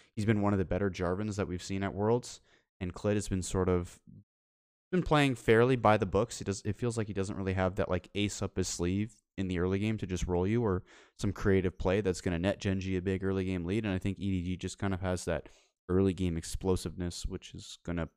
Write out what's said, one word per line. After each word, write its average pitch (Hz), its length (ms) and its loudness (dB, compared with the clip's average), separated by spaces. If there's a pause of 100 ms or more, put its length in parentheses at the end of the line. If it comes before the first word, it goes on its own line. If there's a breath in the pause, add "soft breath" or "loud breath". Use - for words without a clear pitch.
(140 loud breath)
he's 107 100 -2
been 104 160 4
one 104 140 4
of 98 40 2
the 95 60 2
better 90 240 0
Jarvans 92 480 -2
that 95 120 -2
we've 90 140 -6
seen 98 200 -6
at 98 100 -4
Worlds, 110 480 -2 (400 soft breath)
and 90 140 -6
Clid 104 220 0
has 101 120 -4
been 95 140 -2
sort 92 260 0
of 90 300 0 (920)
been 180 120 2
playing 143 320 4
fairly 117 420 6
by 107 220 6
the 104 80 0
books. 98 320 0
He - 60 -10
does, 98 200 -4
it 104 120 -2
feels 117 200 -2
like 107 120 -4
he 104 40 -8
doesn't 98 240 -2
really 95 180 -2
have 92 200 2
that, 98 160 0
like, 90 240 -2
ace 104 260 -2
up 98 160 -4
his 92 120 0
sleeve 95 440 -2 (240)
in 95 120 -2
the 90 100 -2
early 92 200 2
game 110 200 0
to 101 80 -6
just 90 200 -2
roll 90 200 2
you, 113 160 0
or 92 200 0 (360 loud breath)
some 101 140 -2
creative 95 440 2
play 95 240 2
that's 92 220 -2
gonna 87 160 0
net 92 200 0
Gen 95 220 -2
G 92 160 -2
a 90 60 -2
big 95 200 -2
early 95 220 0
game 92 220 -2
lead, 107 180 0
and 101 80 -2
I 92 60 0
think 98 200 -4
E 98 120 -2
D 92 120 0
G 90 140 -2
just - 220 -8
kind 98 160 -2
of 90 60 -4
has 90 260 -2
that 82 220 -4 (400 soft breath)
early 95 260 4
game 87 220 -2
explosiveness, 90 920 -4
which - 280 -10
is - 300 -16
gonna 85 320 -4